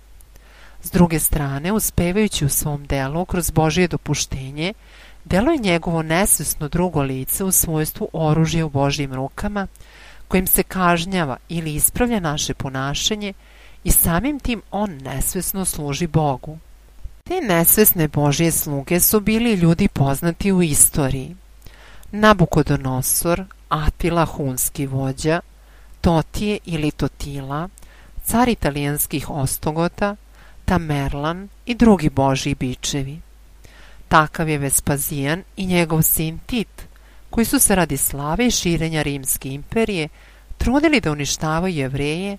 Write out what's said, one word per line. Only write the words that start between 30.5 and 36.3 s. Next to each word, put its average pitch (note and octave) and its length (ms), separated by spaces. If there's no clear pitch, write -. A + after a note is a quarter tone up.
Tamerlan D3+ 840
i A#3+ 100
drugi G#3 340
Božji C#3 460
bičevi. C3+ 640
Takav D#3 420
je D3+ 80
Vespazijan C#3+ 880
i F#3+ 80
njegov E3+ 360
sin D#3+ 440